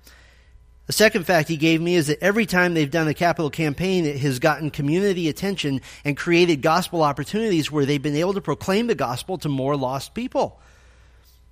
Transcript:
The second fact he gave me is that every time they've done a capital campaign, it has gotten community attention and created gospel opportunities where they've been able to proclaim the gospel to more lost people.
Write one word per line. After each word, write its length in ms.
The 80
second 320
fact 240
he 80
gave 240
me 140
is 120
that 160
every 240
time 260
they've 160
done 180
a 80
capital 360
campaign, 540
it 140
has 200
gotten 320
community 580
attention 520
and 140
created 460
gospel 400
opportunities 680
where 140
they've 160
been 140
able 180
to 80
proclaim 440
the 100
gospel 440
to 100
more 260
lost 400
people. 440